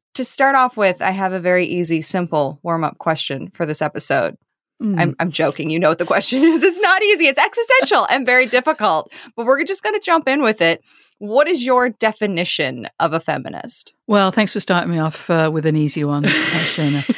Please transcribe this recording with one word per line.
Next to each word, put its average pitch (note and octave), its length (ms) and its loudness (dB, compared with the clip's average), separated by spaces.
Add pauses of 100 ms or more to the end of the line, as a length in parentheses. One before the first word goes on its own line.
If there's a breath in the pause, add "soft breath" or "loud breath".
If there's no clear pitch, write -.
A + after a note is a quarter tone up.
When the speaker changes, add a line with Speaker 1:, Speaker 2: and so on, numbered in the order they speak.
(160)
Speaker 1:
to C4 100 -4
start C4+ 300 2
off B3+ 220 2
with, F#3+ 240 0
I F#3+ 100 0
have F#3+ 220 -2
a F#3+ 60 -4
very F3+ 260 2
easy, E3 360 -2
simple D#3 600 -2
warm-up E3 380 -4
question D#3 520 -4
for - 140 -6
this D3+ 160 -6
episode. C3+ 560 -2 (440)
Speaker 2:
Mm. G3 180 -2
Speaker 1:
I'm, D3 200 0
I'm F3 120 -2
joking. D3+ 380 -2
You D#3+ 100 -2
know E3 80 2
what D#3+ 120 2
the F3 60 -4
question G3+ 380 0
<laughs> - 0 -
is. D#4+ 180 4
It's F4 180 2
not F#4+ 240 2
easy. E4+ 240 2
It's C4+ 140 2
existential A4+ 680 2
and C4+ 160 0
very B3+ 200 4
difficult, A#3+ 680 0 (240 loud breath)
but A#3 80 -8
we're C4+ 180 2
just F#4 180 -4
gonna G#4+ 200 -2
jump E4 260 0
in C#4 160 0
with A3 160 0
it. E3 240 2 (360 soft breath)
What A3+ 280 2
is D4+ 180 -2
your B3 220 2
definition F3 1040 -2 (100)
of D#3+ 140 0
a D#3+ 80 -2
feminist? - 720 -8 (140)
Speaker 2:
Well, G3 260 4
thanks G#3+ 180 0
for G#3+ 80 -4
starting F3 320 0
me E3+ 80 0
off, D#3 300 -4
uh, D#3+ 240 2
with D#3 120 -2
an D#3 120 2
easy D3+ 260 -2
one, D3 220 0
uh, - 40 2
Shayna. D#3 880 -2